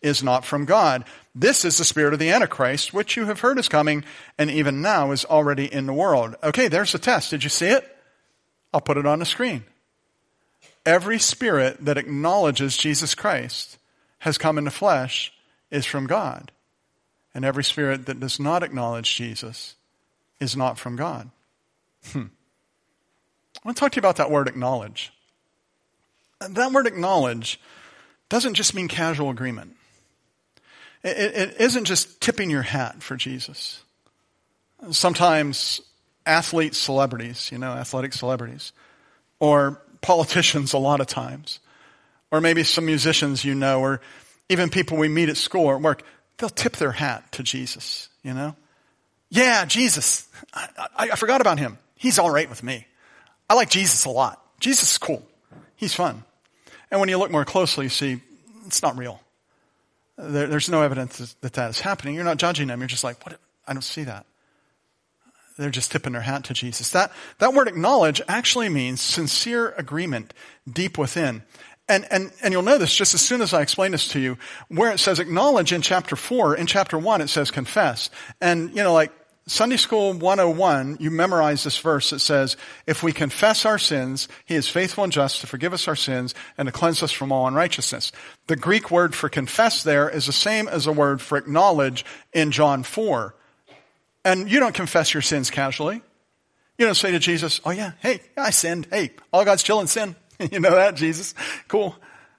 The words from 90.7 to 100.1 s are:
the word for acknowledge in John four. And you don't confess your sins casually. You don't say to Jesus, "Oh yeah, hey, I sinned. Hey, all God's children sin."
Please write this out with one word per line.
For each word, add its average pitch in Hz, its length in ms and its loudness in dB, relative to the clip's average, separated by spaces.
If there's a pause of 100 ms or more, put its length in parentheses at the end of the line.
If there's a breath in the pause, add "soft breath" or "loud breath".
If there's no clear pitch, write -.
the 156 80 0
word 143 280 2
for - 160 -2
acknowledge 143 680 2 (260 loud breath)
in 156 180 2
John 143 320 2
four. 127 540 -4 (920 soft breath)
And 190 240 2
you 262 120 4
don't 240 120 2
confess 165 400 0
your 151 80 -2
sins 139 280 0
casually. 151 520 -4 (760)
You 233 80 4
don't 208 100 4
say 196 160 2
to 175 80 2
Jesus, 165 460 0
"Oh 156 60 -2
yeah, 190 280 -6
hey, 226 220 -2 (160)
I 285 140 0
sinned. 175 380 0
Hey, 185 220 -2 (220)
all 185 100 8
God's 196 200 4
children 202 240 2
sin." 202 280 -2 (240)